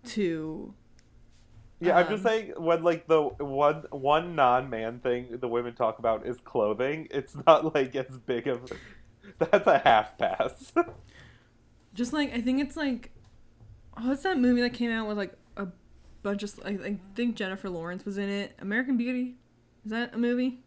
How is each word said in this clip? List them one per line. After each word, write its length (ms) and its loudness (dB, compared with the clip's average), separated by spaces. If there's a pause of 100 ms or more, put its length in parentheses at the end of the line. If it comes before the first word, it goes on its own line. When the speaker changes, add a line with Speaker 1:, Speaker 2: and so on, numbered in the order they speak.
Speaker 1:
to, 640 -4 (1080)
Speaker 2:
Yeah, 180 4
I'm 100 6
just 160 -4
Speaker 1:
um, 60 4
Speaker 2:
saying, 260 -2
when, 260 0
like, 260 0
the 160 6
one, 680 0
one 460 0
non-man 640 0
thing 280 -2 (100)
the 100 -4
women 260 -2
talk 240 0
about 280 -2
is 140 -8
clothing, 720 -2
it's 260 -6 (100)
not, 280 8
like, 200 0
as 300 -6
big 240 -2
of, 240 -6 (340)
<laughs> 320 -20
that's 280 4
a 140 6
half 360 6
pass. 560 -4 (580)
<laughs> 640 -20
Speaker 1:
Just, 200 -4
like, 180 0
I 80 -4
think 220 0
it's, 120 -6
like, 360 -4 (880)
oh, 100 -4
what's 140 -2
that 160 0
movie 240 4
that 100 0
came 180 -2
out 180 -2
with, 100 -4
like, 160 -6 (240)
a 100 -6 (540)
bunch 200 -4
of, 220 -10
I, 60 -8
I 280 -6 (160)
think 220 -2
Jennifer 320 -6
Lawrence 380 -8
was 100 -6
in 140 -2
it. 300 -4
American 360 0
Beauty? 400 -2 (480)
Is 60 -10
that 240 -4
a 40 -4
movie? 480 0